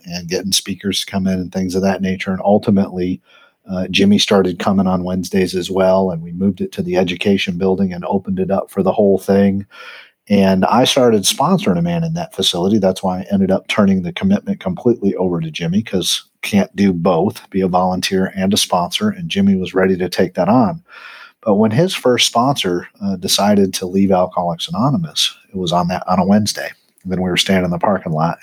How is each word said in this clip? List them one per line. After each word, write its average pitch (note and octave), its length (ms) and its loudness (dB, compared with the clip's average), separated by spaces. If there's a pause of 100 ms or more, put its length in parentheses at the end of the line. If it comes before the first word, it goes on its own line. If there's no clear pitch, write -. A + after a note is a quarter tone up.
and F2 240 -12
getting F#2 220 -4
speakers G2 500 -4
to - 100 -10
come F#2+ 180 -2
in F#2+ 100 0
and F2+ 140 -6
things F#2+ 240 -4
of F#2 60 0
that F#2+ 200 0
nature. F#2+ 300 -4
And F#2 120 -4
ultimately, G2 760 2 (500)
uh, F#2 180 -4
Jimmy G2 300 4
started F#2 400 2
coming G2 300 0
on F#2 160 0
Wednesdays F#2 500 -2
as F2+ 160 -4
well. F#2+ 400 2
And E2 100 -6
we E2+ 120 -12
moved F#2 280 -2
it G2 120 -6
to F#2+ 100 -6
the F2+ 140 -4
education F#2 600 0
building F#2 360 0
and F2 120 -8
opened G3 360 -2
it F3+ 100 -2
up F#3+ 180 -2
for G2 140 -2
the E2+ 100 2
whole G2 260 4
thing. G2 460 2 (640)
And F#2+ 360 4
I A3+ 200 4
started C#3 380 4
sponsoring F3+ 560 0
a E3+ 40 0
man E3+ 220 -2
in D#3+ 100 -4
that E3 200 -8
facility. G#2+ 440 0
That's F#2+ 240 0
why F#2 180 -2
I F#2+ 100 -10
ended G2 200 2
up F#2 180 0
turning G#2+ 340 2
the E3+ 100 -6
commitment G2 480 -2
completely G2 560 0
over F2+ 240 0
to D#2+ 100 -6
Jimmy, F2 320 -2
'cause - 420 -4 (180)
can't - 320 -2
do G2 180 2
both, F2 580 0
be F#2+ 100 -2
a F#2+ 80 2
volunteer F#2 680 0
and G2 180 0
a G#3 40 0
sponsor. - 520 -2
And F#2 200 -6
Jimmy G2 260 2
was F#2 200 -2
ready F#2 220 2
to F2+ 120 -2
take F2+ 260 -2
that F2+ 140 0
on. F2+ 340 2 (600)
But G#2 120 2
when G#2+ 160 2
his F3 200 2
first B2 340 2
sponsor, G2+ 600 0 (140)
uh, G2 160 -2
decided G2 580 2
to - 120 -8
leave G2 260 2
Alcoholics F2+ 560 0
Anonymous, F3 680 -2 (160)
it G2 40 -12
was F2+ 160 -4
on F2 160 2
that, - 180 -6
on F#2 140 2
a F2+ 60 0
Wednesday. G#2 440 0 (320)
And F#2 80 -10
then F2+ 100 -2
we F#2 80 -2
were F2 80 0
standing F#2+ 280 2
in F2 80 -2
the F2 60 -4
parking - 340 -2
lot, E2 300 -2